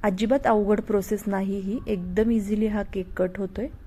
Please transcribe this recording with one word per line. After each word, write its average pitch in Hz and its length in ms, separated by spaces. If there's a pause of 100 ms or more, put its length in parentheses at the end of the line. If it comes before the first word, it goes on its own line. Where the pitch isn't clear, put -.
अजिबात 214 440
अवघड 208 340
प्रोसेस 208 460
नाही 196 320
ही, 196 280
एकदम 196 440
इझिली 214 360
हा 208 160
केक 185 340
कट 185 220
होतोय. 202 280 (200)